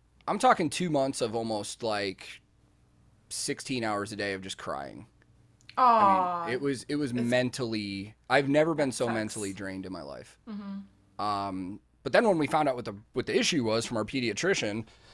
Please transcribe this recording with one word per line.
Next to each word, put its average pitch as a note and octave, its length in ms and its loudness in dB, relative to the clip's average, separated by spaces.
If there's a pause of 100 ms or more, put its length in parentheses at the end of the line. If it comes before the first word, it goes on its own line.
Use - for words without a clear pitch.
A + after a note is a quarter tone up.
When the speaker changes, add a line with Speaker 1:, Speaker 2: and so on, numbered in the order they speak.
(280)
Speaker 1:
I'm F#3+ 100 -2
talking G3+ 320 4
two F3+ 180 -2
months C3+ 320 0
of A2 140 0
almost, A2 480 -4
like, G2+ 580 -4 (880)
sixteen - 540 -4
hours G#2 300 -2
a G#2+ 40 -8
day G2+ 180 -2
of F#2+ 60 -6
just F#2+ 160 -10
crying. C#2 500 -8 (720)
I C4 60 2
Speaker 2:
Aw. F#3+ 640 6
Speaker 1:
mean, A#2 80 -2
it B2+ 60 -2
was, C#3 280 -2
it C#3+ 80 -2
was D3 140 -2
Speaker 2:
It's B2 100 0
Speaker 1:
mentally, A2+ 920 0 (160)
I've C#3 180 4
never D3+ 260 4
been D3 160 0
Speaker 2:
That A#2+ 40 -6
Speaker 1:
so B2+ 120 0
Speaker 2:
sucks. A#2 80 0
Speaker 1:
mentally G#2+ 380 -4
drained F#2+ 320 -8
in F#2 80 -10
my F2 100 -10
life. C#2 360 -16 (100)
Speaker 2:
Mm-hmm. G3 760 -12
Speaker 1:
Um, G2 580 -4 (240)
but - 80 -2
then A#3 140 6
when F#3+ 120 4
we D3 80 2
found D3 220 2
out B2+ 80 0
what A#2+ 80 -8
the, A2 100 -8 (200)
what A#2+ 120 -2
the A#2 100 0
issue F3+ 280 2
was A2+ 200 2
from A#2+ 120 -4
our A2 80 0
pediatrician, A#2 840 -2 (280)